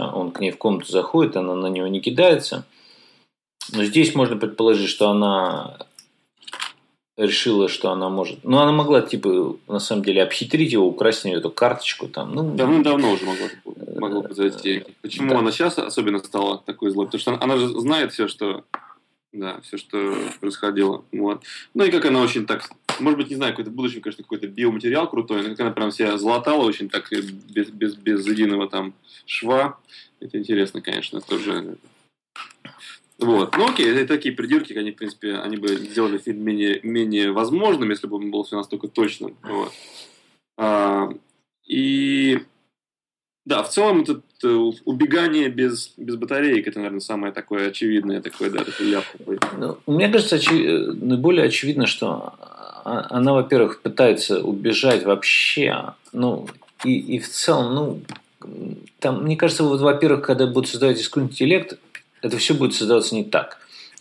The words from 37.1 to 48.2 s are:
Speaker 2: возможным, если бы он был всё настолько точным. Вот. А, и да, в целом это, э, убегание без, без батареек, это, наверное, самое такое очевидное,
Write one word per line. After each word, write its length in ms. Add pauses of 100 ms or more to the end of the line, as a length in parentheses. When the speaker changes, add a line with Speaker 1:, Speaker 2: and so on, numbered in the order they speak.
Speaker 2:
возможным, 580
если 180
бы 100
он 140
был 120
всё 140
настолько 300
точным. 560
Вот. 300 (840)
А, 520 (580)
и 720 (1080)
да, 180
в 60
целом 320
это, 200 (220)
э, 40 (380)
убегание 640
без, 480
без 180
батареек, 520
это, 120
наверное, 200
самое 340
такое 360
очевидное, 520